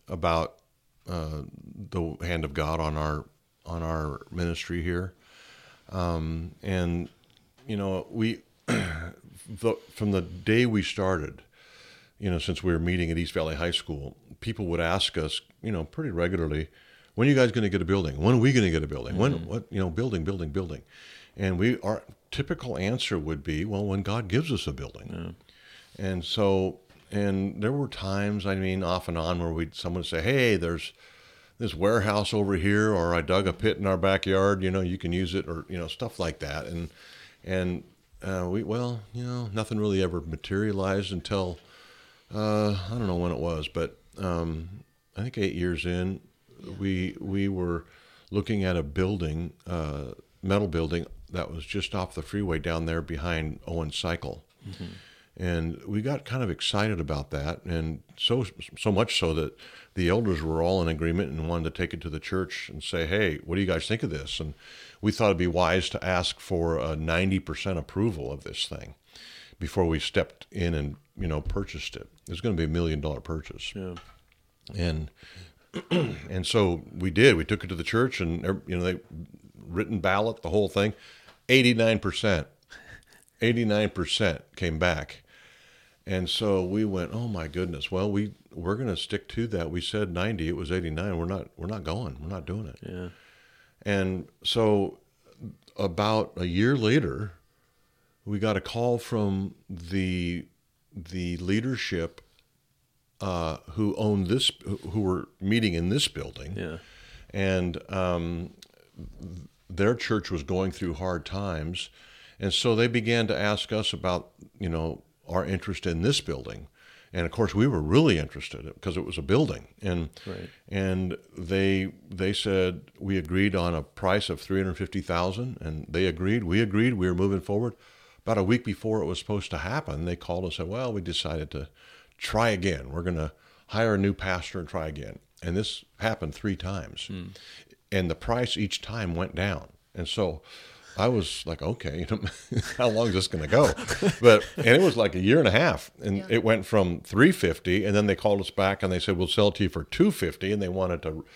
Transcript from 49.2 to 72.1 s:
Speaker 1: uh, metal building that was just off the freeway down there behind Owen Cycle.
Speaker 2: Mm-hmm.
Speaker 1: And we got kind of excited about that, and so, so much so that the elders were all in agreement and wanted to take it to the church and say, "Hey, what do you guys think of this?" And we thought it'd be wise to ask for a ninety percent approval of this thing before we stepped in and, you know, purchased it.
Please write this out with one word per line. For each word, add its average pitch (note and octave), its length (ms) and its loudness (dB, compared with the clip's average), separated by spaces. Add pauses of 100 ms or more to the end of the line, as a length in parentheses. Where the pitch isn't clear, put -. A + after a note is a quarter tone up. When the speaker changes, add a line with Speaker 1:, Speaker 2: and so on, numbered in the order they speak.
Speaker 1:
uh, D2+ 460 -4 (320)
metal G2 240 2
building E2 380 0 (260)
that F2 200 -6
was D#2 140 -10
just G2+ 300 -4
off F#2 200 -4
the E2 60 -8
freeway F2+ 380 -2
down E2 260 -2
there E2 160 0
behind D#2+ 640 -4
Owen E2 260 -4
Cycle. E2 520 -4 (240)
Speaker 2:
Mm-hmm. F#2 180 -12 (540)
Speaker 1:
And E2 460 -2
we G#2 160 -2
got C3+ 240 -4
kind A#2 160 -4
of G#2 80 0
excited G#2 500 0
about C#2+ 300 -2
that, D2 340 -4
and D#2+ 380 -2 (160)
so, B2 260 2 (320)
so - 160 0
much G#2+ 280 2
so E2 160 2
that D#2 200 -2 (380)
the F2 160 2
elders F#2+ 320 2
were D#2+ 220 2
all F#2 180 4
in E2 60 2
agreement E2 440 0
and D#2+ 160 -4
wanted E2+ 180 0
to D#2 140 -6
take F2 140 -2
it D#2+ 80 -8
to F2 80 -6
the D2+ 100 -6
church - 500 -4
and D#2 140 -12
say, E2+ 220 0
"Hey, F2+ 400 2
what E2+ 80 -4
do G2 80 2
you F#2 60 0
guys E2 200 0
think A2 140 -2
of B2+ 80 -2
this?" D#2 300 -6
And D2+ 160 -6 (440)
we G#2+ 120 0
thought A2 160 2
it'd F#2+ 100 4
be F2+ 80 2
wise F2 440 2
to - 140 -6
ask F2+ 360 0
for E2 400 0
a D#2 160 -2
ninety E2+ 420 2
percent F2+ 400 -4
approval E2 540 -2
of C#2 140 -10
this - 220 -6
thing C#2 280 -12 (640)
before F2 260 2
we D#2+ 140 2
stepped - 520 -2
in E2+ 220 0
and, C#2+ 220 -2 (200)
you F2+ 120 -4
know, D2+ 140 0
purchased - 540 -6
it. - 120 -14 (200)